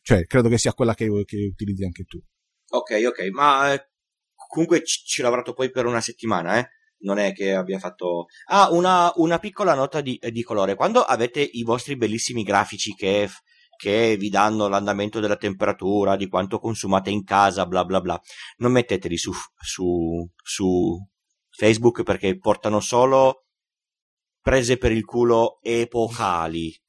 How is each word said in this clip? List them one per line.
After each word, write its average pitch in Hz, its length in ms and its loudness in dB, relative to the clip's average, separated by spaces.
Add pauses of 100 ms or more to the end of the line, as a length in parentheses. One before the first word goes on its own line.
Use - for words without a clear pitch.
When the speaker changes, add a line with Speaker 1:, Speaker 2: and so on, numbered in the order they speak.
Speaker 1:
Cioè, - 240 4
credo 120 220 2
che 117 100 4
sia - 160 0
quella 113 220 0
che, 113 120 -4 (180)
che 101 200 -6
utilizzi 98 380 -6
anche 92 220 -8
tu. - 140 -16 (500)
Speaker 2:
Ok, 113 360 -2
ok, 107 260 -4
ma, 139 420 2
eh, - 180 -6 (560)
comunque 165 380 0
ci, - 180 -6
ci - 160 -6
ho 131 60 -2
lavorato 120 280 -2
poi 131 160 -2
per 127 160 -2
una 120 160 0
settimana, 101 560 -2
eh. 123 100 0 (360)
Non 98 140 -2
è 98 160 0
che 98 200 -2
abbia 95 240 -2
fatto, 90 500 -6 (200)
ah, 190 240 6
una, 175 440 4
una 165 240 2
piccola 190 360 0
nota 135 240 -2
di, 131 180 -6 (140)
di 117 100 -6
colore. 98 340 0
Quando 214 280 2
avete 123 380 0
i 120 220 -4
vostri 123 340 -2
bellissimi 113 460 -4
grafici 101 520 -2
che 101 320 0
f-, - 140 -18 (400)
che 110 340 2
vi 101 140 -4
danno 104 380 2
l'andamento 101 520 -2
della 104 180 -2
temperatura, 98 800 0
di 98 120 -6
quanto 95 320 -4
consumate 98 500 -2
in 101 140 -2
casa, 98 420 2
bla 90 180 -2
bla 92 160 0
bla, 87 220 -6 (360)
non 123 140 0
metteteli 95 460 0
su, 98 140 -6 (280)
su, 87 720 -4 (140)
su 90 600 0 (460)
Facebook, 113 540 2
perché 95 340 0
portano 104 420 0
solo 131 680 2 (920)
prese 127 380 2
per 120 140 0
il 110 120 0
culo 117 600 2
epocali. 107 1080 -2 (180)